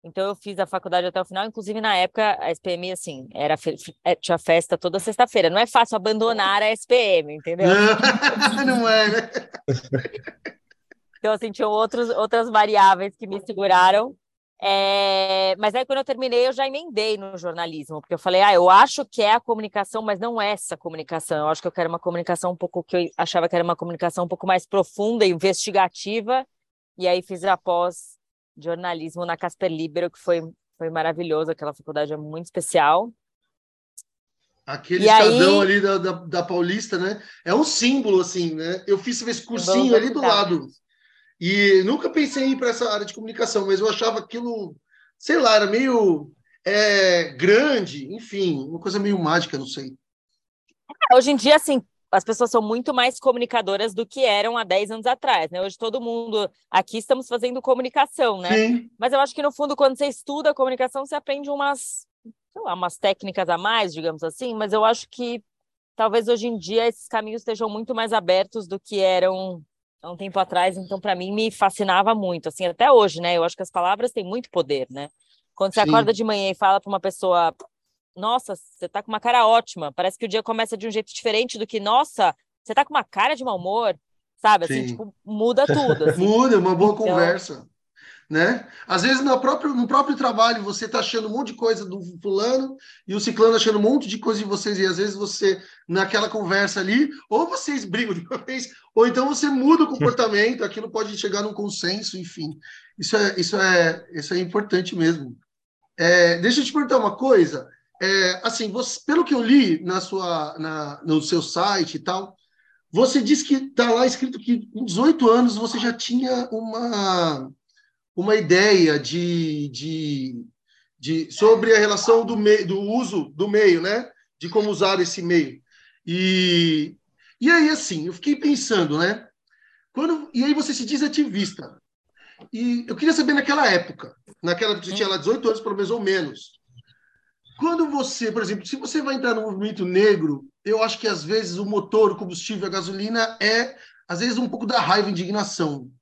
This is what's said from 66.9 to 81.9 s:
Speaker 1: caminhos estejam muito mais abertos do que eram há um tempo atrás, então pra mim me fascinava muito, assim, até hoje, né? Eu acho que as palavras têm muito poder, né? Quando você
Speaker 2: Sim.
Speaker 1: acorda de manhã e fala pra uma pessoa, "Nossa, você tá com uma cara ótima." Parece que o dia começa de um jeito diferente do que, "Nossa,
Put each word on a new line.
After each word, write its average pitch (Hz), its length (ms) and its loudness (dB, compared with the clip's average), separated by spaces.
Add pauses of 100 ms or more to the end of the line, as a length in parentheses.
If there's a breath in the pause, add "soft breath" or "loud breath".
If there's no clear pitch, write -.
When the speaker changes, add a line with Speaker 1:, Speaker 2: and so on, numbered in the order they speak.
Speaker 1:
caminhos 220 340 -6
estejam 220 260 -6
muito 220 280 -8
mais 226 180 -2
abertos 190 540 0
do 185 120 -8
que 202 200 -6
eram 185 640 0 (400)
há 170 80 -14
um 175 60 -14
tempo 190 220 -6
atrás, 185 380 0
então 190 220 -10
pra 196 140 -4
mim 185 180 -6
me 220 200 -2
fascinava 202 640 0
muito, 180 340 -6
assim, 185 160 -8
até 226 260 2
hoje, 190 300 6
né? 175 160 0
Eu 165 60 2
acho 170 120 -2
que - 60 -14
as 185 80 -10
palavras 202 420 -2
têm 208 120 -6
muito 208 260 -10
poder, 139 400 -2
né? 139 200 -12 (440)
Quando 190 220 -4
você 214 80 4
Speaker 2:
Sim. 156 60 2
Speaker 1:
acorda 226 220 4
de 214 120 -2
manhã 202 260 -2
e 185 60 -6
fala 196 260 2
pra 196 80 -16
uma 196 100 -4
pessoa, 175 560 0 (600)
"Nossa, 214 400 -4
você - 340 -14
tá 202 140 -8
com 226 80 -12
uma 214 80 -4
cara 240 280 4
ótima." 202 440 0
Parece 180 260 -4
que 233 80 -6
o 202 40 -8
dia 220 140 -4
começa 226 340 -4
de 208 100 -10
um 220 40 -6
jeito 214 220 -6
diferente 226 440 -2
do 214 100 -8
que, 220 120 -6
"Nossa, 214 560 0 (280)